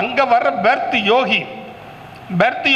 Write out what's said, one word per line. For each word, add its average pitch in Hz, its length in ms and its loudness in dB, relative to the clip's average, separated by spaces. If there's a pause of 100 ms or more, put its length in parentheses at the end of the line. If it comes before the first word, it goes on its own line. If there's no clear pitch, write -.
அங்க 247 180 -2 (140)
வர்ற 233 180 2 (140)
பெர்த் 247 340 0 (120)
யோகி, 220 280 2 (1000)
பெர்த் 254 380 2